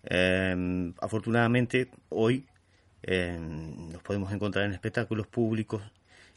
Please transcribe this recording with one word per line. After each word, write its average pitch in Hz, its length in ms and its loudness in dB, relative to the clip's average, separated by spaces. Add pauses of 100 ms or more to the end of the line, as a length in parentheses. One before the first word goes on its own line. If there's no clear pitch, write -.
Em, 90 960 2
afortunadamente, 117 880 2 (200)
hoy, 110 360 2 (560)
em, 82 880 -4
nos 87 120 -12
podemos 98 300 -4
encontrar 101 340 0
en 104 60 -2
espectáculos 107 560 -4
públicos 110 560 -2 (540)